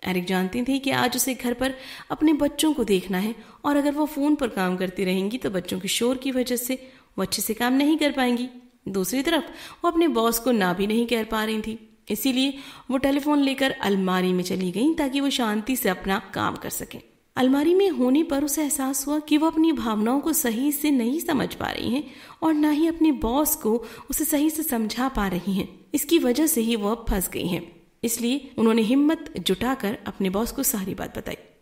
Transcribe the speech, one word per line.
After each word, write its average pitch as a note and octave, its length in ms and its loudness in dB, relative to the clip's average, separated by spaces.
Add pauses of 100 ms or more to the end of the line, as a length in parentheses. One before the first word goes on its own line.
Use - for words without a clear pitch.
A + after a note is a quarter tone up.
(120)
एरिक F3+ 140 -2
जानती F#3 380 0
थी C4+ 160 0
कि C4+ 100 -4
आज B3 260 0
उसे B3+ 180 0
घर A#3+ 200 -4
पर C4 220 -2 (360)
अपने D#4+ 220 4
बच्चों D4 400 2
को C4 100 0
देखना F#3+ 340 0
है G#3+ 180 -2 (300)
और C#4+ 100 2
अगर C#4+ 160 2
वो D4 140 0
फोन D4 300 2
पर C#4 120 0
काम F#3 300 -2
करती F#3 280 -2
रहेंगी, F#3+ 320 0
तो B3+ 120 -4
बच्चों F#3 300 -4
के F#3 80 -8
शोर B3 300 0
की C4 140 -4
वजह B3 240 0
से B3 200 -4 (420)
वो F#3+ 40 -2
अच्छे F#3+ 200 -2
से A3 120 -2
काम A#3+ 200 0
नहीं C#4+ 240 4
कर D4+ 140 2
पाएंगी। B3 380 0 (380)
दूसरी G3 340 -2
तरफ E4 220 2 (400)
वो F4 80 2
अपने E4 160 4
बॉस A#3 320 2
को B3+ 120 0
ना F#3+ 220 2
भी G3 140 0
नहीं A#3 200 2
कह A3+ 160 0
पा A3 220 -2
रही A3 160 -2
थी, A3 360 -10 (120)
इसीलिए C4 480 0 (340)
वो C4 60 0
टेलीफोन C#4+ 420 2
लेकर C4+ 320 2
अलमारी F#3 640 2
में F3+ 100 0
चली F#3 280 -2
गईं B3+ 240 0
ताकि C#4 240 -2
वो C#4 100 0
शांति G#3+ 460 -2
से - 140 0
अपना F#3+ 440 -4
काम - 220 -2
कर - 140 -10
सकें। - 320 -10 (340)
अलमारी C#4+ 380 4
में G4 160 6
होने C4 340 2
पर C#4+ 200 0
उसे D4+ 180 -2
एहसास C4+ 460 -2
हुआ D4 120 0
कि D4+ 180 0
वो D#4 100 4
अपनी D#4+ 240 4
भावनाओं A3+ 480 0
को D#4+ 140 0
सही B3 380 0
से D4 200 0
नहीं B3+ 280 2
समझ B3+ 360 -2
पा - 160 -4
रही - 200 -4
हैं C#4 120 -2 (380)
और D#4+ 120 4
ना D4+ 180 4
ही D4+ 160 4
अपने D#4+ 240 4
बॉस B3 440 0
को A3+ 300 0 (240)
उसे - 160 -2
सही D4 240 2
से D#4 140 -6
समझा A#3 460 -2
पा G#3+ 180 -2
रही F#3 260 -2
हैं। - 400 -4
इसकी E4 260 2
वजह C4 280 2
से A#3+ 140 2
ही A3+ 140 2
वो G3+ 160 0
अब - 180 -4
फंस G3+ 200 0
गई - 180 -4
हैं। - 320 -6 (240)
इसलिए A#3+ 540 -2
उन्होंने A3+ 240 4
हिम्मत D4 580 2
जुटाकर G#3 580 -2 (100)
अपने F#3+ 220 -2
बॉस G#3 220 -2
को C4+ 120 -4
सारी F#3+ 300 -2
बात - 240 -10
बताई। - 200 -10 (240)